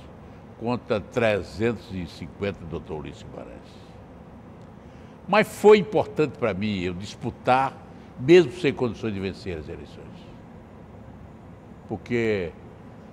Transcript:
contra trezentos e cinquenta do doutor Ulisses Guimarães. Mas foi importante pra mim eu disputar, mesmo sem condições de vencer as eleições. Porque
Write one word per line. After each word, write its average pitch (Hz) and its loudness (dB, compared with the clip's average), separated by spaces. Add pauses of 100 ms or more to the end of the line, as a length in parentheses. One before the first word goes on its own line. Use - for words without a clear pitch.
(600)
contra 113 0
trezentos 107 0
e 92 -6
cinquenta 90 -6
do 87 -12
doutor 78 -8
Ulisses 71 -12
Guimarães. - -14 (1700)
Mas 202 6
foi 214 10
importante 151 2
pra 113 2
mim 98 0
eu 90 0
disputar, 127 0 (460)
mesmo 156 8
sem - 0
condições 113 -2
de 95 -4
vencer 95 -4
as 78 -8
eleições. - -14 (1700)
Porque 110 0 (600)